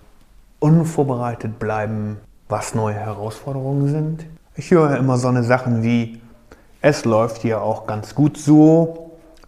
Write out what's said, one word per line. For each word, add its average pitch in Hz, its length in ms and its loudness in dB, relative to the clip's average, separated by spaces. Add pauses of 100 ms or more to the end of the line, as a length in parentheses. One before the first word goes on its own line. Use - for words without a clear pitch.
(600)
unvorbereitet 131 960 0
bleiben, 107 600 -6 (320)
was 107 260 -6
neue 107 200 -2
Herausforderungen 131 920 -6
sind? 156 380 -4 (300)
Ich - 160 -4
höre 156 260 4
immer 127 180 2
so 123 140 0
eine 123 120 2
Sachen 120 420 0
wie, 117 380 -2 (600)
„Es 147 240 2
läuft 113 400 0
ja 110 160 -2
auch 107 260 -6
ganz 107 260 -8
gut 147 220 0
so, 156 840 4 (300)